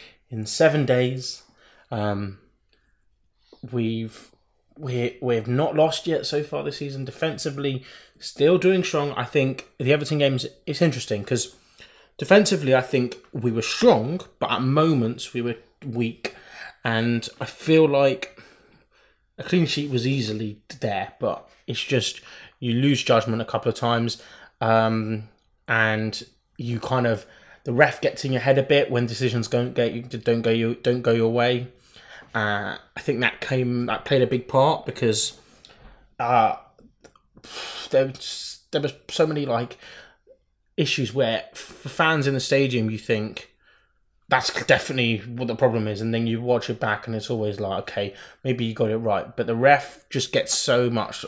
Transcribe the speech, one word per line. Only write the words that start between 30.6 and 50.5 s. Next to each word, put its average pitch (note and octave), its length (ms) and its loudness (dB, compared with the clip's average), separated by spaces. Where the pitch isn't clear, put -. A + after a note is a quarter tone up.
don't B2 260 0
go A#2 100 2
your A2+ 200 2
way. A#2+ 340 2
Uh, G#2 440 -2
I - 40 -12
think B2 200 -2
that A#2+ 200 -2
came, B2 460 -2
that A2 180 -4
played C3+ 180 2
a B2 40 4
big B2+ 200 -2
part C#3+ 400 2
because, - 520 -2
uh, A#2+ 360 4
there C3+ 160 4
was, - 540 -10
there D#3 100 -2
was C#3+ 120 -2
so - 180 2
many, D3 200 -2
like, A#2+ 320 -2
issues C3+ 380 -2
where A2+ 380 0
f-, - 60 -14
for - 300 -14
fans D#3+ 380 2
in C#3 80 0
the C3 60 -2
stadium B2+ 500 0
you G#2+ 80 -4
think, G#2+ 520 -4
"That's C3 240 0
definitely B2+ 540 2
what A#2+ 300 -8
the A#2 60 -4
problem A#2 320 2
is," G#2+ 140 -4
and A2+ 140 -2
then A#2 120 0
you A2+ 140 -2
watch A#2+ 300 0
it A2 100 -8
back G#2 260 -4
and A#2 80 -6
it's G#2+ 160 -6
always G#2+ 300 -4
like, G2 220 -4
"Okay, G2+ 320 -6
maybe B2 220 -2
you A2+ 80 -2
got A2 180 0
it A2 60 0
right," A2 400 -2
but A#2+ 100 -2
the A2+ 80 -2
ref C3+ 540 2
just - 240 -4
gets - 240 0